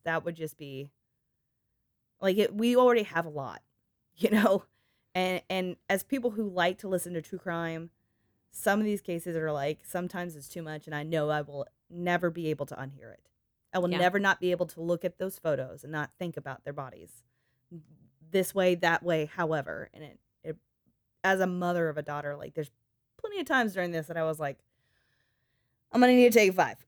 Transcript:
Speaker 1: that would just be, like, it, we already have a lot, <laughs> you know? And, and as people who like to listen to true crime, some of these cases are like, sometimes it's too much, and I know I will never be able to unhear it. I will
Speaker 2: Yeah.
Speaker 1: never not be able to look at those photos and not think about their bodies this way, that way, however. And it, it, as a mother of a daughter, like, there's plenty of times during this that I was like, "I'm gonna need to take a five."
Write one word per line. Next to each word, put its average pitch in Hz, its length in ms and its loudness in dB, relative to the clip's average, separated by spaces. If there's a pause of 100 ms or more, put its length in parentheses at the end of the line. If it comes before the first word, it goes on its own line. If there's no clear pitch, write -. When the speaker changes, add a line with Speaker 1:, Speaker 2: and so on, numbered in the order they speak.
Speaker 1:
that 165 200 -2
would 165 120 -4
just 160 200 -8
be, 139 340 -12 (1300)
like, 196 180 2
it, 202 160 2
we 233 220 2
already 240 260 6
have 170 240 -4
a 156 40 -12
lot, 135 320 -8 (260)
<laughs> - 280 -20
you 214 140 0
know? 208 340 4 (500)
And, 185 360 -2
and 185 260 -4 (120)
as 190 160 0
people 247 260 -2
who 214 180 -2
like 180 300 0
to 208 100 -10
listen 180 260 -2
to 165 80 -4
true 185 160 -10
crime, 165 520 -6 (600)
some 202 260 2
of 214 80 2
these 208 140 0
cases 170 360 -6
are 156 160 -2
like, 147 320 -4
sometimes 180 520 -6
it's 143 120 -18
too 170 140 -10
much, 156 240 -12
and 151 80 -8
I 147 80 -4
know 151 280 0
I 151 120 0
will 143 240 -10 (240)
never 175 400 0
be 160 200 -4
able 147 160 -4
to - 100 -12
unhear 135 360 -14
it. - 160 -20 (440)
I 185 60 -2
will 175 120 2
Speaker 2:
Yeah. 175 80 0
Speaker 1:
never 185 200 4
not 196 220 2
be 180 120 0
able 175 140 0
to 165 140 -12
look 170 240 0
at 180 140 -6
those 190 200 -6
photos 135 460 -4
and 147 80 -14
not 147 260 -6
think 170 180 -8
about 135 280 -12
their 143 80 -10
bodies 131 500 -16 (1080)
this 185 240 0
way, 185 220 4
that 165 260 2
way, 160 240 0
however. 147 640 -4
And 156 120 -20
it, - 140 -20 (240)
it, 156 140 -10 (680)
as 190 160 4
a 185 60 4
mother 175 420 0
of 147 100 -4
a 147 40 -2
daughter, 147 340 -6
like, 139 180 -12
there's 151 160 -6 (460)
plenty 415 240 -8
of 277 60 -6
times 233 280 2
during 180 180 -2
this 160 140 -4
that 170 100 -8
I 165 80 0
was 160 160 -2
like, 143 180 -6 (1300)
"I'm 247 80 4
gonna 254 140 10
need 240 180 10
to 226 60 8
take 202 120 8
a - 20 4
five." 160 240 2 (120)